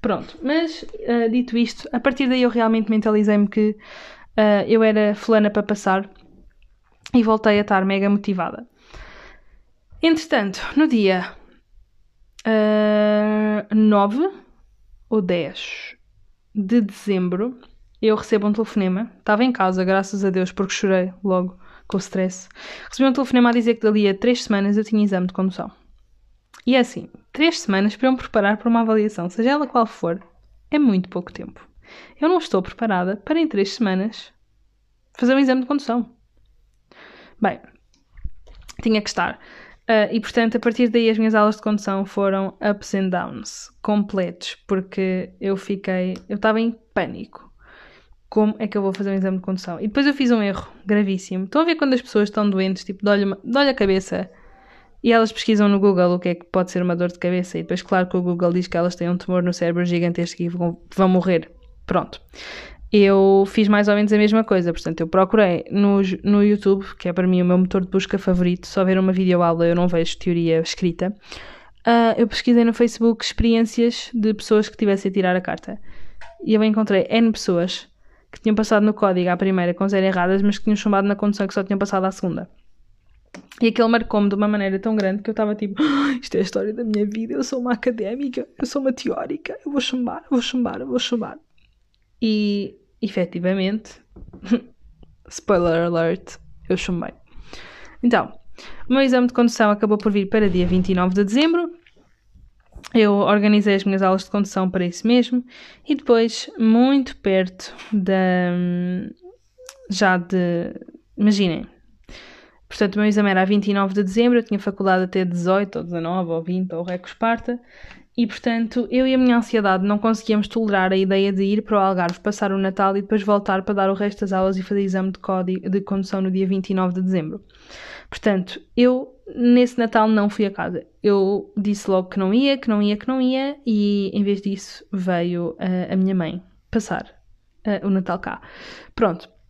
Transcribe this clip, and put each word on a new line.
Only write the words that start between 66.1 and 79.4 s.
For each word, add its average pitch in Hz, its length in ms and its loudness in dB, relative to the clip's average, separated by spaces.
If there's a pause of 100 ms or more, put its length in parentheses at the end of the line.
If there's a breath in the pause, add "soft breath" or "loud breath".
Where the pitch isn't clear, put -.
no 208 180 4
YouTube, 202 440 2 (120)
que - 120 -6
é 175 40 -4
para 180 140 0
mim 180 140 2
o 180 40 2
meu 180 120 4
motor 185 240 2
de 185 80 -6
busca 190 280 -2
favorito, 180 480 0
só - 180 -2
ver 185 140 2
uma 190 140 2
videoaula, 175 560 2
eu 170 80 2
não 175 140 2
vejo 170 280 -2
teoria 170 440 0
escrita. 180 520 -4 (720 loud breath)
Ah, 233 320 4
eu 233 100 2
pesquisei 233 360 2
no 233 100 2
Facebook 233 500 0
experiências 233 880 0
de 220 200 0
pessoas 214 360 0
que - 80 -20
tivessem 196 320 0
a 190 40 -8
tirar 185 220 2
a 180 60 0
carta. - 380 -8 (640 loud breath)
E 220 100 0
eu 214 100 4
encontrei 208 460 2
N 226 220 2
pessoas 180 580 -2 (420)
que - 100 -20
tinham 214 140 2
passado 214 300 2
no 214 80 2
código 185 360 0
à 180 60 2
primeira 180 380 0